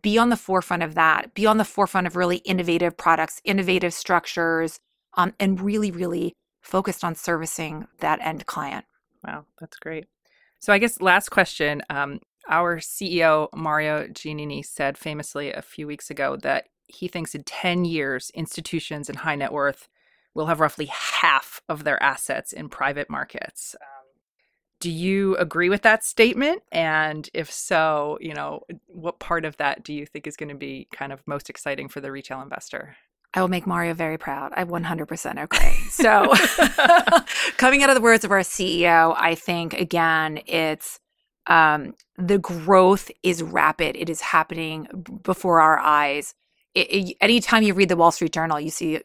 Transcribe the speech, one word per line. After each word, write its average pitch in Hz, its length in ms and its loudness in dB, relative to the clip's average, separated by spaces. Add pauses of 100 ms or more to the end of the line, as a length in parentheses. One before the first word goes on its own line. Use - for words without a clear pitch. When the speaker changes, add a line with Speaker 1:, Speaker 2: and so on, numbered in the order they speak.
Speaker 1:
be 208 160 2
on 240 120 4
the 233 60 2
forefront 185 460 -2
of 156 140 -6
that, 160 360 2
be 208 140 0
on 214 120 4
the 214 60 2
forefront 185 440 0
of 170 80 -6
really 180 220 0
innovative 175 580 0
products, 160 480 0
innovative 185 500 0
structures, 165 840 -2 (340)
um, 180 240 0
and 190 220 0
really, 208 320 -2
really 175 420 -6 (260)
focused - 440 -4
on 170 100 -4
servicing 160 720 -6 (140)
that 156 200 -2
end 156 260 -8
client. - 380 -10 (380)
Speaker 2:
Wow, 151 220 -14 (140)
that's - 180 -20
great. 160 300 -14 (540)
So 208 120 0
I 202 60 4
guess 226 220 -2
last 185 280 2
question, 147 640 0
um, 139 300 -6 (280)
our 170 320 0
C 175 380 -6
E 165 60 4
O, 156 300 4
Mario 151 520 -2
Giannini, 151 580 -10
said 139 320 -6
famously 147 560 -10
a - 100 -12
few - 240 -14
weeks 147 240 -14
ago 139 260 -4
that 139 320 -4 (180)
he - 200 -12
thinks - 280 -10
in 143 100 -12
ten 175 400 -2
years, 139 500 -4
institutions 156 760 -10
and - 80 -12
high 156 160 -4
net 139 180 -6
worth 143 360 -4 (440)
will 156 140 -6
have 160 140 -2
roughly 151 260 -2
half - 840 0
of 147 160 -6
their 147 180 0
assets - 500 -2
in 151 160 -14
private 143 420 -6
markets. - 720 -12
Um, 139 240 -20 (760)
do 175 100 -6
you 190 460 0
agree 175 320 0
with 196 140 0
that 220 220 2
statement? 269 580 2 (100)
And 156 640 -2
if 160 180 -6
so, 156 680 -2
you 160 100 -12
know, 147 300 -10 (240)
what 170 320 -12
part 165 260 -4
of 156 140 -10
that 143 240 -2
do 151 100 -12
you 147 140 -10
think - 200 -16
is 151 100 -12
gonna 147 180 -12
be 139 380 -14
kind 139 200 -10
of 135 140 -16
most 143 240 -8
exciting 139 380 -8
for - 120 -12
the 139 100 -12
retail 135 300 -12
investor? - 560 -12 (360)
Speaker 1:
I 185 80 -2
will 185 80 2
make 180 160 -2
Mario 170 300 -2
very 160 240 -4
proud. 139 380 -8
I 180 80 -2
one 175 180 -6
hundred 165 240 -6
percent - 320 -10
agree. - 380 8 (140)
So 220 420 6 (340)
<laughs> 339 480 6
Speaker 2:
<laughs> - 420 2
Speaker 1:
coming 277 280 6
out 277 40 6
of 277 60 8
the 247 60 4
words 226 240 6
of 196 80 0
our 190 100 4
C 175 400 -2
E 175 60 4
O, 165 280 6
I 165 200 2
think, 170 380 -6
again, 160 720 0
it's, 160 520 -4 (480)
um, 156 480 4 (220)
the 185 220 2
growth 185 680 4 (140)
is 170 180 0
rapid. 160 540 0
It 165 160 -6
is 156 100 -6
happening 160 680 -2 (140)
b-, 175 100 -18 (100)
before 180 380 2
our 156 180 6
eyes. 147 560 0 (400)
It, - 180 0
it, 190 280 -2
anytime 220 420 4
you 202 120 2
read 190 140 4
the 175 80 2
Wall 170 140 6
Street 160 220 -4
Journal, 160 260 -2
you 156 120 -6
see 160 340 -6